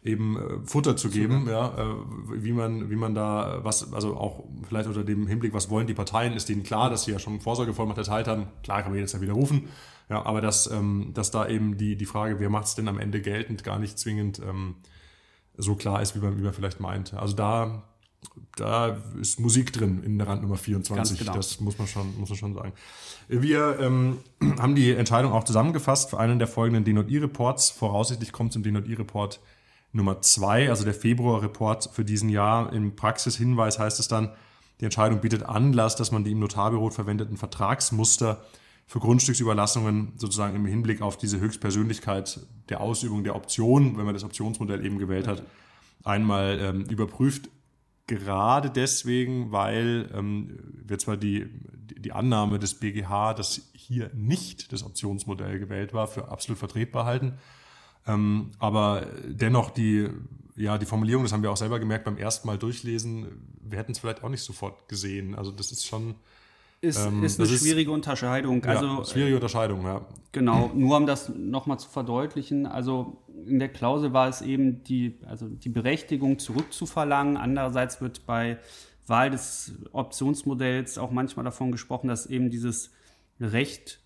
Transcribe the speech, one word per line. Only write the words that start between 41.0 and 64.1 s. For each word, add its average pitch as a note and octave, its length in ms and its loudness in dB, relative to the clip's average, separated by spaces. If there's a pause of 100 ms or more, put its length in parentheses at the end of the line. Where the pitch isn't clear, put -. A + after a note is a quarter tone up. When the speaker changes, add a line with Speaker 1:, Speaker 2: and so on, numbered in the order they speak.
Speaker 1:
auf G2+ 160 -2
diese G2+ 220 -2
Höchstpersönlichkeit G#2 1000 -2 (300)
der - 120 -4
Ausübung G#2+ 420 -2
der G2+ 120 -4
Option, A#2 600 4
wenn G#2 80 -2
man G#2 80 0
das G2+ 100 -6
Optionsmodell G#2+ 600 -4
eben G2+ 140 -2
gewählt F#2+ 280 -2
hat, F#2+ 160 -4 (600)
einmal, G2+ 580 2
ähm, F#2+ 220 -2
überprüft. A2+ 640 0 (580)
Gerade G#2+ 640 2
deswegen, B2 840 0
weil, A2 600 0
ähm, G2+ 460 -6 (260)
wir G2+ 140 -6
zwar G#2 180 -4
die, G2+ 300 -2 (260)
die, - 300 -18
die - 80 -8
Annahme G#2 480 2
des G2+ 160 -4
B G#2+ 160 -4
G G2 160 -4
H, G#2 260 0
dass - 400 -6
hier A#2+ 400 -6
nicht B2+ 580 -4
das A2+ 120 -8
Optionsmodell G2 720 -6
gewählt G2 340 -6
war, A2 140 0
für - 220 -8
absolut A2 320 -8
vertretbar A#2 460 -4
halten, B2+ 280 -2 (720)
ähm, G#2 540 2
aber G#2 480 2 (200)
dennoch A2+ 440 2
die, G#2+ 360 2 (480)
ja, G#2+ 220 -2
die G#2 80 -2
Formulierung, A2 380 2
das G#2 100 0
haben G#2+ 80 0
wir G#2+ 80 0
auch G2+ 80 0
selber A2 220 -2
gemerkt A2 260 -2
beim G#2 120 -4
ersten G#2+ 280 -4
Mal G#2 140 -2
durchlesen, A2+ 640 -6 (340)
wir G#2+ 200 -8
hätten A2+ 140 -6
es - 40 -6
vielleicht A2+ 260 -6